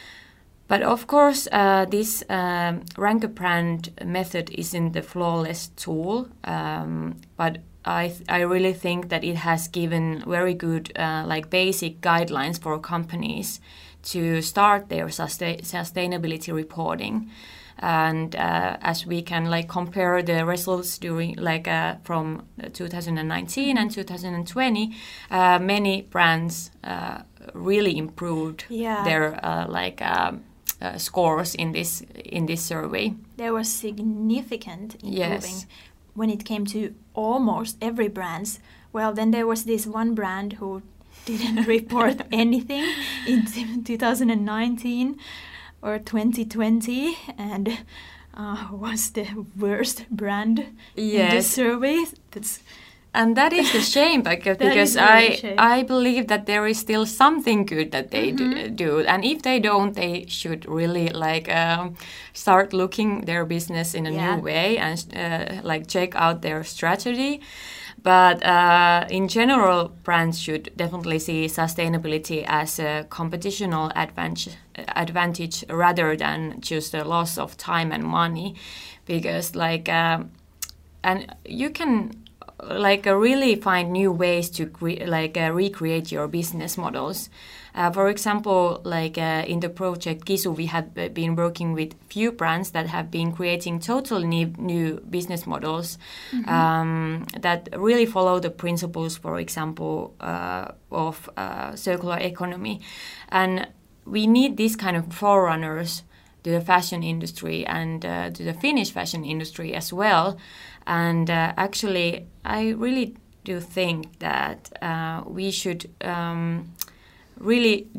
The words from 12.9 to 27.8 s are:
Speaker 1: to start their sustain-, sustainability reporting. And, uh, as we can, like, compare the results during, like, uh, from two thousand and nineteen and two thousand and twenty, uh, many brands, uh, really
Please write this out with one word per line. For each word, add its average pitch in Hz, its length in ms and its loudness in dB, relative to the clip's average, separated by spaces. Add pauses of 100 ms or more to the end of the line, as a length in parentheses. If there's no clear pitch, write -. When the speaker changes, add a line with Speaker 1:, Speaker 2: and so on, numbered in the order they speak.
Speaker 1:
to 165 300 0
start 202 460 4
their 160 200 -4
sustain-, 165 540 -4
sustainability 170 880 -4
reporting. 165 800 -4 (480)
And, 160 560 0
uh, - 460 0
as 170 260 -4
we 170 160 -4
can, 170 280 -2
like, 170 180 -2
compare 180 540 0
the 170 220 2
results 175 540 -2
during, 170 380 -4
like, 165 320 -2
uh, 165 340 0
from 160 400 -4 (300)
two 180 160 -8
thousand 170 300 -4
and 156 100 -2
nineteen 226 500 -2
and 214 120 0
two 202 120 -6
thousand 180 320 -8
and 175 140 -6
twenty, 220 480 0 (340)
uh, 180 300 6
many 196 420 2
brands, 165 720 2 (100)
uh, - 360 -8 (360)
really 190 420 2